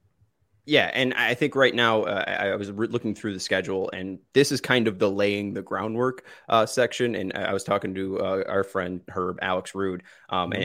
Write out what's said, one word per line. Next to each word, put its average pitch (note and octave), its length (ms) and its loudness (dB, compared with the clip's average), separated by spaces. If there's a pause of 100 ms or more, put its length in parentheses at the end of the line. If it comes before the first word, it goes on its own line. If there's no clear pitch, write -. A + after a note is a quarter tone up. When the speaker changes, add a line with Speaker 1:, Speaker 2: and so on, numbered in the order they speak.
(640)
Speaker 1:
Yeah, C3 300 4
and B2+ 200 2
I A#2+ 200 2
think C3+ 200 -2
right C3+ 180 6
now, A2+ 300 4
uh, G2 240 -2
I, G2 220 -2
I G2 80 0
was G2+ 160 -6
re-, A2 160 -2
looking A2+ 260 -2
through G#2 200 -6
the F#2+ 40 -8
schedule, F#2+ 540 -2
and F#2 260 -8 (140)
this C#3 180 6
is C3+ 100 -2
kind A#2+ 280 2
of F#2+ 100 -4
the G#2 100 4
laying G2+ 460 0
the G2 80 -6
groundwork, A2 640 -4 (240)
uh, A2 180 6
section. A#2+ 480 0
And F#2+ 220 -4
I, G2+ 60 -4
I F#2+ 100 0
was G2 100 -2
talking G2 320 -2
to, F#2+ 240 -4
uh, F#2+ 300 -2
our G2 160 0
friend F2+ 360 -4 (100)
Herb, F#2 320 -4
Alex F#2 340 -2
Rude, F#2 260 -4 (260)
um, F#2 220 -2
Speaker 2:
Mm-hmm. - 40 -4
Speaker 1:
and, F#2+ 100 -2